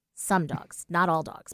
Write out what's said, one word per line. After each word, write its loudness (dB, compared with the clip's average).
Some 2
dogs, -8
not 4
all 2
dogs, -14